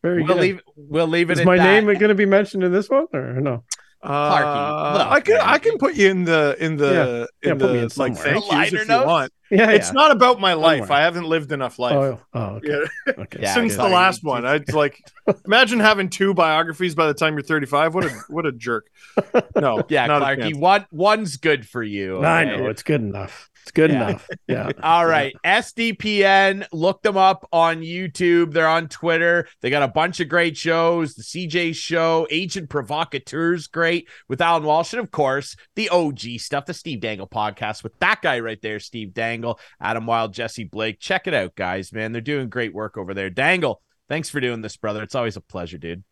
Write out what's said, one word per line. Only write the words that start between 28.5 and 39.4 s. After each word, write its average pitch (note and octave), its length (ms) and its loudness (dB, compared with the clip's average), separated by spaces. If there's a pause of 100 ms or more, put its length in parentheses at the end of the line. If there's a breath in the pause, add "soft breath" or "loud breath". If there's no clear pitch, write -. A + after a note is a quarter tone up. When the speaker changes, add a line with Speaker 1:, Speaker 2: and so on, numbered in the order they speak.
Speaker 2:
They're D#3+ 120 4
on D#3+ 220 2
Twitter. E3+ 580 0 (140 loud breath)
They A#2+ 80 -4
got C#3+ 140 2
a C3+ 60 2
bunch E3 320 -2
of D#3 100 -4
great E3+ 260 0
shows. E3 600 0
The A#2 60 -20
C F3+ 240 -10
J E3 280 -2
Show, E3 560 0
Agent E3+ 400 -6
Provocateur's D3+ 960 -4
great E3 420 -2 (180 loud breath)
with C3 140 -8
Alan E3 220 2
Walsh. D3+ 320 0
And, A#3+ 60 -4
of A3 100 -10
course, C#3 440 -2 (220 soft breath)
the D3 140 -4
O E3+ 220 2
G A#2+ 260 -12
stuff, C#3 260 -6
the - 80 -12
Steve C#3 280 -10
Dangle G#2 280 -8
podcast G#2+ 540 -6
with A2 160 -12
that F#3 240 0
guy C3+ 180 0
right A2+ 220 -10
there, G#2+ 180 -8
Steve G#2+ 320 -14
Dangle, A#2 480 -6 (180 soft breath)